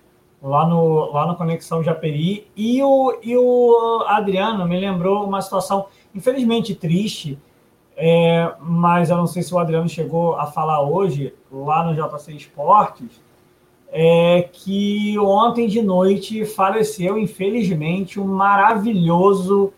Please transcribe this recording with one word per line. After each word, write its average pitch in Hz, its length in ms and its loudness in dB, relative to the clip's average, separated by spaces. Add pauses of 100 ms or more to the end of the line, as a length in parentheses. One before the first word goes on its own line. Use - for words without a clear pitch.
(420)
lá 143 260 0
no, 165 440 2
lá 147 140 0
no 170 120 -4
Conexão 165 440 -4
Japeri. 160 720 -4
E 240 300 0
o, 269 400 2
e 240 140 -2
o 233 680 4
Adriano 196 600 0
me 175 100 -2
lembrou 190 460 -2
uma 196 180 -4
situação, 196 440 -4 (280)
infelizmente, 233 640 0
triste, 170 640 -4 (560)
é, 165 640 2
mas 170 520 2
eu 175 60 0
não 175 100 0
sei 175 160 -6
se 175 100 -8
o 175 60 0
Adriano 165 280 0
chegou 165 480 -2
a 147 120 -4
falar 151 340 -2
hoje, 143 540 -2 (160)
lá 147 320 -2
no 165 100 -2
J 151 240 -6
C 151 160 -20
Esportes, 147 880 -2 (680)
é, 170 600 4
que 208 680 -4
ontem 220 480 2
de 220 160 0
noite 196 600 0
faleceu, 202 760 -2
infelizmente, 190 1000 -4
um 196 60 -4
maravilhoso, 196 1500 2